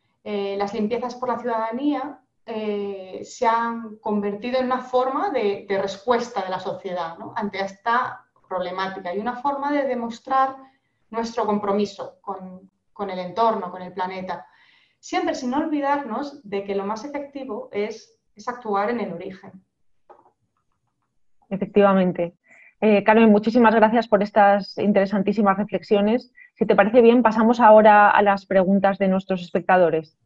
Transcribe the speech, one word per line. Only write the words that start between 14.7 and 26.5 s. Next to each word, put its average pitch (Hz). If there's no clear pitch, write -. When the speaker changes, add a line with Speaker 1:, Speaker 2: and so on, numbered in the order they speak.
Speaker 1:
Siempre 339
sin 247
olvidarnos 285
de 196
que 196
lo 196
más 214
efectivo 277
es, 214
es 214
actuar 214
en 233
el 180
origen. 190
Speaker 2:
Efectivamente. 190
Eh, 208
Carmen, 220
muchísimas 220
gracias 226
por 202
estas 202
interesantísimas 202
reflexiones. 208